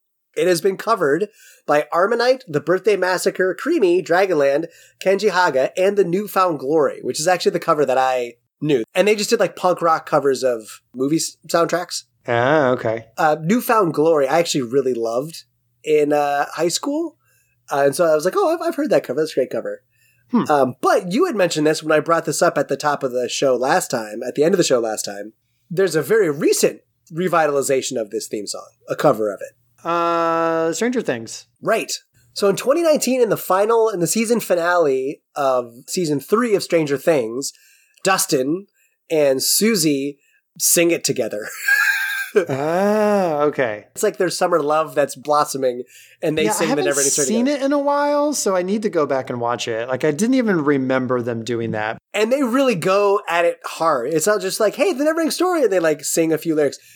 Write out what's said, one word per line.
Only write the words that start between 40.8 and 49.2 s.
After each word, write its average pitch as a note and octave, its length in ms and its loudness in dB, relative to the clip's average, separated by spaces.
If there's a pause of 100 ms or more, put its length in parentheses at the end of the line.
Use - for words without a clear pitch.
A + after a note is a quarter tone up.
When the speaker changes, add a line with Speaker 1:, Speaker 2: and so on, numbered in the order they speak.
Speaker 1:
it E3 120 -2
together. A2 500 -4
<laughs> - 40 -16 (920)
Speaker 2:
Ah, F#3 920 0
okay. B2 520 -2
Speaker 1:
It's - 80 -4
like G#3 140 0
their F3+ 120 0
summer F3 320 0
love D3+ 340 0
that's C#3+ 200 0
blossoming, C3 680 0 (380)
and D#3 160 -2
they D#3 80 2
Speaker 2:
Yeah, - 60 2
Speaker 1:
sing D#3+ 200 -2
Speaker 2:
I D3+ 40 0
Speaker 1:
the D3 60 0
Speaker 2:
haven't C#3+ 120 0 (100)
Speaker 1:
Neverending C#3 80 0
Story C#3+ 160 0
Speaker 2:
seen A3+ 180 0
Speaker 1:
together. C#4+ 180 -2
Speaker 2:
it - 20 0
in C#4 80 0
a D4 60 0
while, C#4+ 540 0
so G3+ 220 -2
I F3+ 60 2
need G3 220 -2
to A3 60 -2
go D#3+ 160 0
back C3+ 240 -2